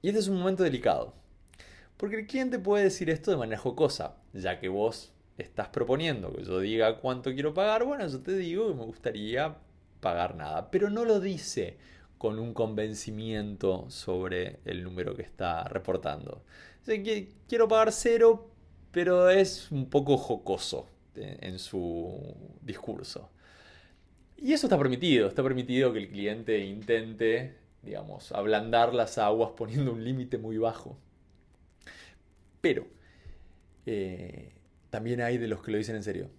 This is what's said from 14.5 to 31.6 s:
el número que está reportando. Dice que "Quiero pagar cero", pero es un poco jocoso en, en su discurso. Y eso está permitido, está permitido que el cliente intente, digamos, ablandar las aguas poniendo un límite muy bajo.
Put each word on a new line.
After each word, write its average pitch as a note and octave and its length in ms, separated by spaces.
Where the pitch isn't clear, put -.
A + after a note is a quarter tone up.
el F2+ 180
número F2+ 320
que F2 80
está E2+ 420
reportando. E2+ 800
Dice A3 220
que G#3 300
"Quiero A3+ 200
pagar A3 240
cero", A3+ 580
pero F3+ 380
es F#3+ 400
un C3 200
poco C#3 260
jocoso - 720
en, G2 280
en F#2 140
su F2 760
discurso. - 680
Y C#4+ 160
eso D4 140
está F#3 120
permitido, C3 500
está C3+ 140
permitido B2+ 500
que A2 60
el G2 100
cliente G#2+ 520
intente, A2 960
digamos, G2+ 500
ablandar A2+ 600
las A#2 240
aguas A2 380
poniendo A#2+ 360
un A2+ 120
límite B2 340
muy A2 200
bajo. A2+ 380